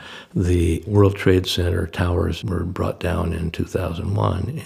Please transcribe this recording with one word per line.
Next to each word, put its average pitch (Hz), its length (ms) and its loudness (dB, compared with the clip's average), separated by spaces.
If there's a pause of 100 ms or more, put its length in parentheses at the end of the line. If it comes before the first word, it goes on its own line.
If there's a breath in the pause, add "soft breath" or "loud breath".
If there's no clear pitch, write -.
(340 loud breath)
the 87 520 2
World 101 300 4
Trade 92 300 4
Center 87 400 0
towers 87 580 -2
were 87 200 -2
brought 92 360 -4
down 87 320 -2
in 82 180 -4
two 90 140 -4
thousand 87 500 -4
one 104 520 0